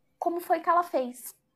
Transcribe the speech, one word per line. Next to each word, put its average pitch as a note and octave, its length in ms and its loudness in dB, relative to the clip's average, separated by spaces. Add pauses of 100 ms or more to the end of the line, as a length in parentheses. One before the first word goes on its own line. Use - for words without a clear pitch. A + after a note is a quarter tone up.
(180)
como F4 220 -2
foi F4 200 2
que E4+ 100 -2
ela E4+ 120 6
fez. B3+ 520 -4 (220)